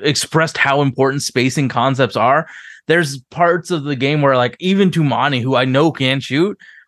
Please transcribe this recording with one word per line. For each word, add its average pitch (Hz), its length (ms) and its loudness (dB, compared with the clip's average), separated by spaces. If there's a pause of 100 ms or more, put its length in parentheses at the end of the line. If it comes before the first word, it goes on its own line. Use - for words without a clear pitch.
expressed 160 560 -2
how 139 240 0
important 135 400 0
spacing 131 480 -2
concepts 123 460 0
are. 131 320 0 (400)
There's 151 420 0
parts 170 420 0
of 156 120 -2
the 143 120 -4
game 139 260 0
where, 139 140 4
like, 123 240 0
even 190 320 2
Toumani, 135 500 0
who 131 140 -2
I 127 100 2
know 139 260 2
can 135 280 -2
shoot, 165 380 -2 (300)